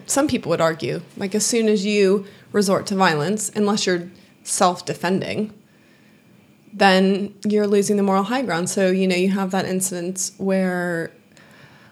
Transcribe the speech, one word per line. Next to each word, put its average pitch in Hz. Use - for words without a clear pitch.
some 277
people 233
would 165
argue. 160
Like, 202
as 208
soon 226
as 214
you 202
resort 196
to 202
violence, 185
unless 208
you're 180
self-defending, 180
then 190
you're 208
losing 202
the 202
moral 196
high 247
ground. 175
So, 190
you 190
know, 185
you 185
have 190
that 190
instance 185
where, 180